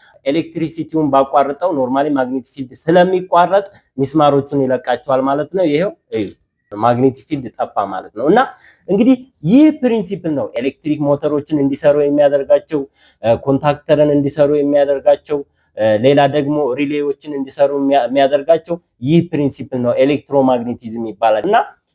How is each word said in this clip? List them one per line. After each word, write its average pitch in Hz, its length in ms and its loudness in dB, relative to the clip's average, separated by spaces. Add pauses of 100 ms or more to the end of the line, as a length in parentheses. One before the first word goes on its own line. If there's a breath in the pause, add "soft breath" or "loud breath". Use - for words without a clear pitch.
(260 soft breath)
ኤሌክትሪሲቲውን 156 840 -4
ባቋርጠው 139 600 0
ኖርማሊ 135 380 -2
ማግኔቲክ 131 420 -4
ፊልድ 131 260 -14
ስለሚቋረጥ 180 880 2 (320 soft breath)
ሚስማሮቹን 143 640 0
ይለቃቸዋል 127 600 -2
ማለት 143 320 -2
ነው። 185 120 0
ይሄው 160 260 0 (200)
እዩ 110 160 -4 (440)
ማግኔቲክ 120 540 0
ፊልድ 139 280 -8
ጠፋ - 220 -8 (100)
ማለት 95 300 -10
ነው። 117 120 -6
እና - 120 4 (480 soft breath)
እንግዲህ 220 280 2 (280)
ይህ 254 320 4
ፕሪንሲፕል 196 580 -4
ነው 120 220 -4
ኤሌክትሪክ 147 460 -4
ሞተሮችን 147 580 -2
እንዲሰሩ 139 400 0
የሚያደርጋቸው፣ 143 840 2 (420 soft breath)
እ፣ 143 180 2
ኮንታክተርን 143 720 0
እንዲሰሩ 143 440 0
የሚያደርጋቸው፣ 143 840 0 (380)
እ፣ 107 80 -2 (140)
ሌላ 139 200 2 (120)
ደግሞ 147 260 -2 (180)
ሪሌዎችን 147 580 -6
እንዲሰሩ 139 420 -2
የሚያ-፣ 139 300 2
የሚያደርጋቸው 139 720 0 (260)
ይህ 156 240 2
ፕሪንሲፕል 135 560 -4
ነው፣ 120 180 0
ኤሌክትሮማግኔቲዝም 123 1080 -2
ይባላል። 110 400 0
እና 208 120 2 (380)